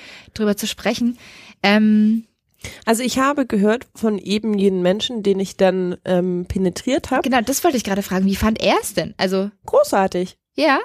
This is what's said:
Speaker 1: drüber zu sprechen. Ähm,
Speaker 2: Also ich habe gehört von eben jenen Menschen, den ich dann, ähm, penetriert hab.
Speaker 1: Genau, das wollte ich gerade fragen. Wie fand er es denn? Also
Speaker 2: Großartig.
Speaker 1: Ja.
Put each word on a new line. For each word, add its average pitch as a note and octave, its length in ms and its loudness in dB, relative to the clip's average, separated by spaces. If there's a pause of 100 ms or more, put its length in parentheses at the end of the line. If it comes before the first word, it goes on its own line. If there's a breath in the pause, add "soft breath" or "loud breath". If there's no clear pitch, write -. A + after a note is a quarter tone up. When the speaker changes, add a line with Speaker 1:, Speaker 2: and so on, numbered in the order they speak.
(340 loud breath)
Speaker 1:
drüber G#3 240 0
zu A3 80 -6
sprechen. A#3 540 -4 (420 loud breath)
Ähm, G#3+ 640 4 (600 loud breath)
Speaker 2:
Also A3+ 180 2
ich B3+ 160 -2
habe C#4 260 0
gehört G#3+ 480 0
von G#3+ 240 -2
eben G#3 400 -2
jenen F#3+ 240 2
Menschen, G#3 400 0
den G3 180 0
ich G3 160 -6
dann, F#3 480 0
ähm, F3+ 440 0
penetriert F#3+ 640 -2
hab. C4 100 0
Speaker 1:
Genau, B3+ 200 0
das B3+ 220 -4
wollte D#4 140 2
ich G#3 60 -4
gerade G3 180 -2
fragen. F#3+ 240 -2
Wie G3 100 0
fand A3 240 0
er G#3+ 220 2
es - 140 -10
denn? D#3+ 220 -4
Also F#3+ 340 -2 (160)
Speaker 2:
Großartig. G3 680 0 (200)
Speaker 1:
Ja. C#4+ 280 2